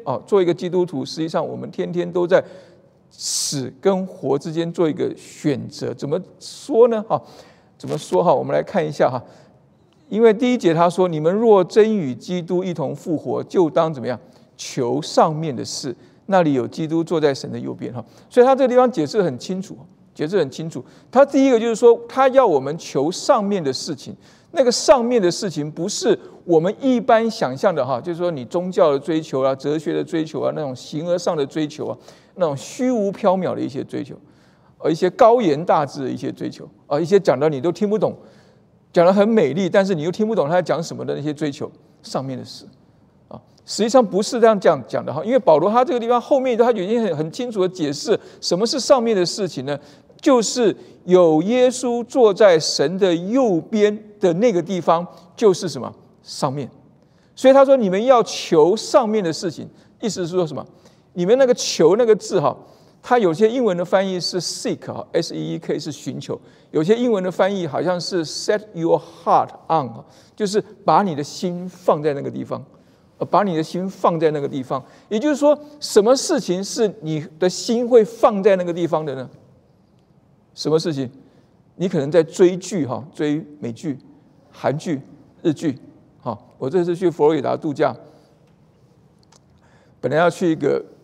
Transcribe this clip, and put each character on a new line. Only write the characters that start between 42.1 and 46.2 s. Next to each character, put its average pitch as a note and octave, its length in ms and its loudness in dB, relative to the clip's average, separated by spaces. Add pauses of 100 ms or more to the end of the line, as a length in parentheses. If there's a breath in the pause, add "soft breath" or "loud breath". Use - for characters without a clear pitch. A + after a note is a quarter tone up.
面 C3 140 -8
的 A#2 40 -12
事 - 220 -18 (640)
啊， - 100 -18 (280)
实 - 160 -4
际 A#3 60 2
上 B3+ 160 6
不 F#3+ 180 -2
是 A#3 180 -4
这 A3+ 60 6
样 A3 120 6
讲， D#3+ 300 2
讲 A#2+ 160 -6
的 B2 80 -8
哈。 D3 100 -6
因 G#3+ 80 -4
为 C4 80 4
保 D#3+ 200 4
罗 F3+ 120 2
他 B3 140 2
这 D4+ 80 -4
个 A#3+ 80 -2
地 A3+ 80 -6
方 A#3+ 100 2
后 C4 220 0